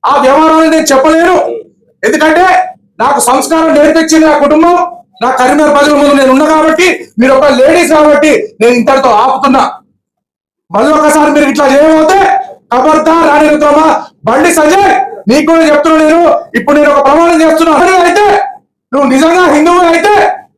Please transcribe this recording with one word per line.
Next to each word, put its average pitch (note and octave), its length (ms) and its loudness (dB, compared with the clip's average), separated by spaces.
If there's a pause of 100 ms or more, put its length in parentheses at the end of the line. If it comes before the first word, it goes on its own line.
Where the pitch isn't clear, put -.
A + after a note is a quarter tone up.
ఆ - 20 0 (120)
వ్యవహారాన్ని D#4+ 500 2
నేను D#4 180 -2
చెప్పలేను, D#4+ 440 0 (720)
ఎందుకంటే D#4 380 0 (560)
నాకు C#4 260 -2
సంస్కారం D#4+ 500 -2
నేర్పించింది D#4+ 520 2
నా C#4+ 140 2
కుటుంబం, D#4+ 320 2 (480)
నా - 60 -2 (100)
కరీంనగర్ C#4+ 360 0
ప్రజల D4 240 2
ముందు C#4+ 200 2
నేను C4 160 2
ఉన్నా D4+ 180 0
కాబట్టి, D#4+ 340 0 (320)
మీరు C4 180 2
ఒక C#4+ 100 0 (120)
లేడీస్ D#4 380 2
కాబట్టి D4+ 340 2 (300)
నేను A#3+ 180 2
ఇంతటితో C4 320 0 (120)
ఆపుతున్నా. C4 400 0 (1120)
మళ్ళీ C4 240 0
ఒకసారి D4 360 0
మీరు C#4+ 180 0
ఇట్లా C#4+ 200 -2
చేయబోతే D#4 460 2 (520)
ఖబర్దార్ D#4 600 0
రాణి D4+ 200 2
రుద్రమ, D4 300 0 (480)
బండి D4+ 280 0
సంజయ్ F#4 320 0 (400)
నీకు D4+ 220 0
కూడా E4 180 2
చెప్తున్నా D4+ 360 0
నేను, E4 160 2 (380)
ఇప్పుడు C#4+ 200 -2
నేను D4 140 2
ఒక C#4+ 140 0
ప్రమాణం E4 360 2
చేస్తున్నా. D#4+ 360 0
హిందువు F4+ 280 0
అయితే, G4+ 180 0 (680)
నువ్వు C4+ 220 -2
నిజంగా E4+ 320 2 (100)
హిందువు F4 380 2
అయితే G4 220 0 (420)